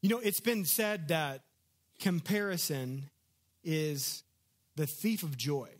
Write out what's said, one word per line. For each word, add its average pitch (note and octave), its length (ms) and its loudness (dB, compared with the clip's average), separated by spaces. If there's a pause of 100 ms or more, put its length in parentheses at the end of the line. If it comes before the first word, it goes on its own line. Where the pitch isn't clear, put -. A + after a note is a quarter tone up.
You F#3+ 80 4
know, A#3 100 2
it's G#3+ 200 2
been A3+ 260 2
said G#3 440 2
that D3+ 320 0 (580)
comparison E3 1080 0 (540)
is D#3 600 -2 (520)
the D3+ 120 0
thief G#3 360 0
of D3+ 120 -4
joy. C3 320 -2 (120)